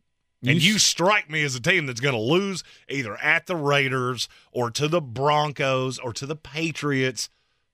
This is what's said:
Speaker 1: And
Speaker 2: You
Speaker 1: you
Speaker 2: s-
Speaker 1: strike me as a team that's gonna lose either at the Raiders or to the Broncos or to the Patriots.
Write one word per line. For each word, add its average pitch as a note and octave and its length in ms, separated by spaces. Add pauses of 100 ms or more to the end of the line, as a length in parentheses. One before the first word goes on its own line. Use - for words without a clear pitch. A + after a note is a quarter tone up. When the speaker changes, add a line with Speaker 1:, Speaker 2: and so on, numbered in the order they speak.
(420)
Speaker 1:
And C3 200
Speaker 2:
You E3+ 80
Speaker 1:
you G#3+ 60
Speaker 2:
s- F#3 80
Speaker 1:
strike F#3+ 460
me D#3 140
as C3+ 100
a B2+ 80
team E3 240
that's B2 140
gonna C3+ 180
lose F3 460 (240)
either A#2+ 300
at D#3 280
the F3+ 120
Raiders C3 720 (240)
or A#2 180
to D3 160
the E3+ 140
Broncos C3+ 1000
or B2 140
to C#3 120
the D3 120
Patriots. C#3 920 (440)